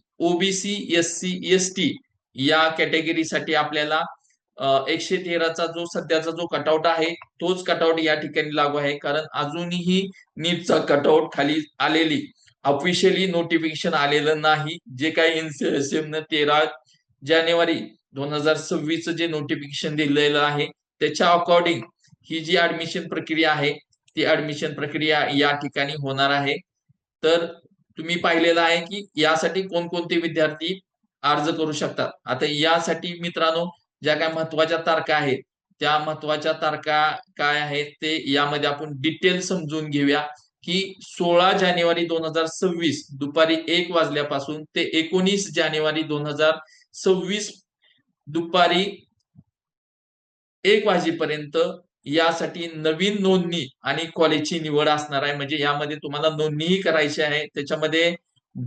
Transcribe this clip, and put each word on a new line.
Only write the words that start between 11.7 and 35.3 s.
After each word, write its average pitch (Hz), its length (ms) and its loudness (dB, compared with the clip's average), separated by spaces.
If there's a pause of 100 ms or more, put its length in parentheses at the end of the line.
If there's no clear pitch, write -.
आलेली 151 520 0 (320)
ऑफिशियली 175 640 2
नोटिफिकेशन 165 640 0
आलेलं 147 480 2
नाही. 151 360 0 (200)
जे 147 120 0
काही 165 280 2
एनसीएसएम 156 800 -2
न 156 40 -2
तेरा 147 400 2 (640)
जानेवारी 165 540 2 (320)
दोन 143 220 -6
हजार 151 240 2
सव्वीस 156 520 -4
जे 170 180 -2
नोटिफिकेशन 147 680 -6
दिलेलं 147 440 2
आहे 147 280 0 (320)
त्याच्या 156 340 4
according 170 480 4 (480)
ही 160 100 -4
जी 160 180 0
ॲडमिशन 165 500 -2
प्रक्रिया 160 440 0
आहे 147 220 0 (420)
ती 156 100 0
ॲडमिशन 151 480 -2
प्रक्रिया 147 600 0
या 143 180 4
ठिकाणी 143 420 -4
होणार 139 360 0
आहे. 143 280 0 (640)
तर 165 220 4 (520)
तुम्ही 165 200 -4
पाहिलेलं 170 440 4
आहे 170 200 4
की 190 240 -10 (100)
यासाठी 160 460 2
कोणकोणते 175 560 -2
विद्यार्थी 160 640 -2 (420)
अर्ज 147 280 2
करू 156 220 -2
शकतात. 139 380 -4 (160)
आता 127 200 -2
यासाठी 165 760 0
मित्रांनो 170 580 -2 (240)
ज्या 151 120 2
काय 160 120 0
महत्वाच्या 160 500 0
तारखा 160 380 0
आहेत, 147 220 0 (420)